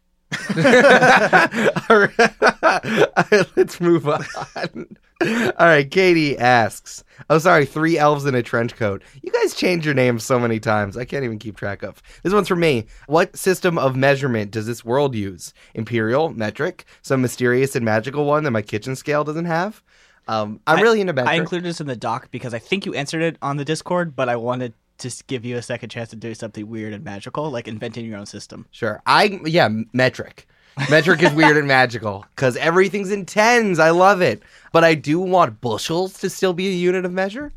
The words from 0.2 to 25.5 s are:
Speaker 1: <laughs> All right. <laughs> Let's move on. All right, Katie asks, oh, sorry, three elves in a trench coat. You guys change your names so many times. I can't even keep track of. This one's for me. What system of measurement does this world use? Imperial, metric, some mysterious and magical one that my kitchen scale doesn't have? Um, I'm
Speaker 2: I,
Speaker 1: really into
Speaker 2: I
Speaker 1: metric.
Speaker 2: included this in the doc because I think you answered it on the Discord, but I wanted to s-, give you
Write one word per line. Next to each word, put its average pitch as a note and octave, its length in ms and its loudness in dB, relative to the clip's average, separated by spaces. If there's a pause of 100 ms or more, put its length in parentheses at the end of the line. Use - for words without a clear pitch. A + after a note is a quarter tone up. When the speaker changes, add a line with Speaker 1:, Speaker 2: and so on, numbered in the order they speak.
Speaker 1:
<laughs> B3 1600 4
All A3+ 100 6
right. - 1500 2
<laughs> - 60 -4
Let's - 240 0
move E3+ 260 2
on. D3 180 -2 (960)
All A3+ 300 -2 (160)
right, D3 220 4
Katie E3 480 2
asks, A#2+ 680 0 (260)
oh, D#3 100 4
sorry, D#3+ 260 4
three D#3 320 -2
elves D3 280 2
in C3+ 100 0
a A#2+ 80 2
trench A#2 320 -4
coat. G2+ 280 -4 (180)
You F#4 100 -10
guys A#4 220 0
change F3 320 -2
your D3 80 0
names B2 300 2
so B2+ 160 0
many A#2 200 -2
times. G#2 360 -2
I A#2+ 100 -10
can't C#3 200 -6
even A2 140 -8
keep G#2 180 -14
track G2+ 260 -10
of. G2 180 -14 (220)
This F3 100 -2
one's G3+ 140 2
for F#3+ 80 0
me. D3+ 300 0 (220)
What E3 300 0
system F3+ 400 0
of B2+ 200 0
measurement C3 540 0
does G#2+ 140 -6
this A#2 200 -10
world C3 300 0
use? G2 380 -8 (200)
Imperial, A#2 560 -2
metric, A2+ 560 -6 (160)
some C3+ 200 0
mysterious B2 540 0
and A#2+ 80 -2
magical A#2+ 420 -2
one D3 200 2
that C3+ 60 -2
my A2 100 0
kitchen A2 340 -8
scale D3 300 -2
doesn't D#3 200 -6
have? F3 380 -4 (440)
Um, G#2+ 400 -4
I'm D#3 120 2
Speaker 2:
I, - 20 2
Speaker 1:
really A3 200 4
into F3+ 120 -2
Speaker 2:
I - 20 -8
Speaker 1:
metric. C3+ 240 0
Speaker 2:
included F3 300 -6
this E3+ 120 -10
in D3 60 -8
the B2+ 100 -8
doc A#2 340 -8
because A#2+ 220 -10
I A2+ 60 -8
think G3 260 -4
you F#3 80 -6
answered C#3+ 300 -4
it D#3+ 180 -2
on C#3+ 160 -4
the C#3+ 80 -6
Discord, D#3+ 500 -4
but C3 140 -2
I A#2+ 80 0
wanted B2 360 -6 (260)
to C3 80 -12
s-, - 160 -12
give B2 200 -8
you A#2+ 140 -6